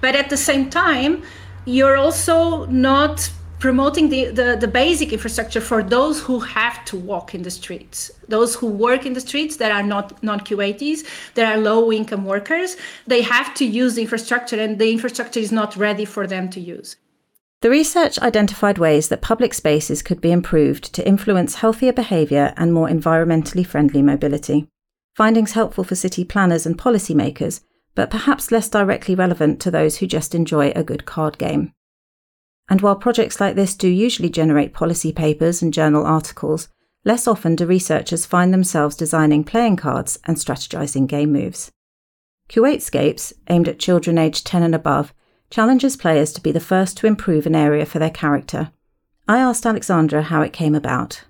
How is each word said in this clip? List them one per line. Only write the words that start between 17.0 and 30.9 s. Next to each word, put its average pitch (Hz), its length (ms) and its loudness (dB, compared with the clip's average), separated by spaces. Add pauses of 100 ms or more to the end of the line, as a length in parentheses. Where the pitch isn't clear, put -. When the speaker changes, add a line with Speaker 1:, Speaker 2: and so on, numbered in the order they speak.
Speaker 2:
The 233 80 4
research 311 500 2
identified 202 580 2
ways 156 320 4
that - 120 -2
public 226 320 0
spaces 151 480 0
could 170 200 -4
be 170 100 2
improved 160 640 2
to - 120 -4
influence 196 500 2
healthier 226 360 2
behaviour 156 640 2
and 170 180 2
more 160 140 2
environmentally 165 800 0
friendly 147 340 2
mobility. 143 680 0 (460)
Findings 220 360 4
helpful 214 320 -2
for 185 120 -4
city 180 280 -4
planners 175 420 2
and 170 120 -2
policymakers, 170 840 0 (340)
but 208 160 -2
perhaps 240 440 0
less 220 160 0
directly 196 460 0
relevant 175 440 2
to 185 100 -2
those 156 280 2
who 185 100 -2
just 156 260 -4
enjoy 160 440 2
a 165 60 -2
good - 200 -6